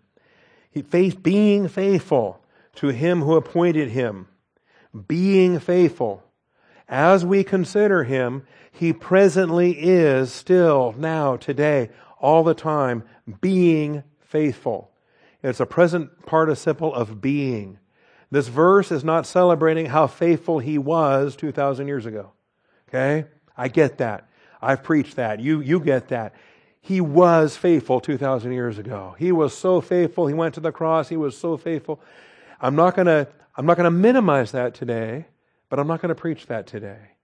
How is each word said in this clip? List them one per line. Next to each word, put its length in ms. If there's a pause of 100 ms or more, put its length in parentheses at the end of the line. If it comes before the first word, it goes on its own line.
(720)
He, 120
faith, 400
being 440
faithful 800 (320)
to 120
him 340
who 120
appointed 540
him, 400 (800)
being 500
faithful. 640 (680)
As 340
we 180
consider 640
him, 420 (240)
he 220
presently 800
is 580
still 680
now, 380
today, 520 (320)
all 240
the 100
time, 480 (380)
being 640 (160)
faithful. 680 (520)
It's 180
a 40
present 640
participle 680
of 300
being. 560 (520)
This 180
verse 440
is 120
not 220
celebrating 600
how 200
faithful 520
he 180
was 580
two 160
thousand 380
years 160
ago. 280 (580)
Okay? 340 (320)
I 120
get 300
that. 300 (320)
I've 220
preached 340
that. 240
You, 200
you 180
get 300
that. 260 (460)
He 200
was 560
faithful 440
two 160
thousand 360
years 260
ago. 400
He 120
was 260
so 240
faithful. 460
He 80
went 200
to 60
the 120
cross. 360
He 80
was 200
so 200
faithful. 440 (600)
I'm 140
not 220
gonna, 320 (280)
I'm 100
not 100
gonna 140
minimize 600
that 220
today, 520 (420)
but 100
I'm 80
not 140
gonna 140
preach 320
that 200
today 440 (140)